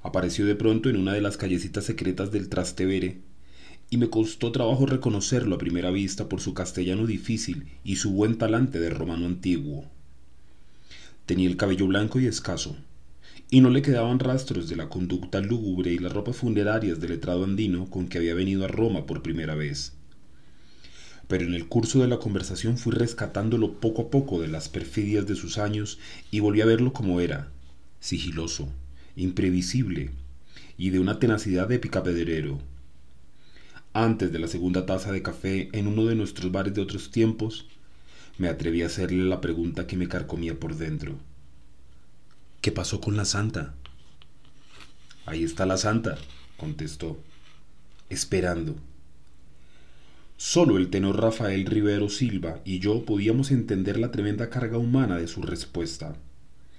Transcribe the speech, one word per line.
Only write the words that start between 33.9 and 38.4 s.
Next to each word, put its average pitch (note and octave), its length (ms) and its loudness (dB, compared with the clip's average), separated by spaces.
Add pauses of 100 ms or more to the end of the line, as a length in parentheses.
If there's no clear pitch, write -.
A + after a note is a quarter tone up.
Antes A2 400 4
de D#2+ 40 -2
la E2 120 -2
segunda F2+ 360 2
taza F#2+ 280 0
de F#2+ 100 -2
café F#2+ 480 -2
en G#2 160 0
uno G#2+ 180 4
de A2+ 100 6
nuestros F#2 360 0
bares G2 220 0
de G2+ 80 0
otros F#2+ 280 -4
tiempos, A2+ 580 2 (680)
me F2+ 120 2